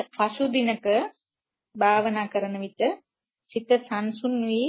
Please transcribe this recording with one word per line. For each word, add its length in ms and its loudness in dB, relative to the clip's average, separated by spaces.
පසු 380 -2
දිනක 400 0
භාවනා 540 2
කරන 300 -4
විට 240 -6
සිත 260 -6
සංසුන් 640 -4
වී 260 0